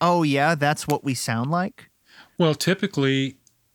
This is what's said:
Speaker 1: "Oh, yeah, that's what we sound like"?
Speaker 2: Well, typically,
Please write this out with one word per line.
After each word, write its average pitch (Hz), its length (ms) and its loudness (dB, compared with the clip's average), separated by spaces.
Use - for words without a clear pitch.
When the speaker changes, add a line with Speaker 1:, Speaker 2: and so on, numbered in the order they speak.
Speaker 1:
"Oh, 175 220 2
yeah, 147 300 2
that's 147 320 0
what 147 160 -2
we 135 120 -2
sound 120 360 -4
like"? 180 400 -4
Speaker 2:
Well, 160 180 2
typically, 139 800 -2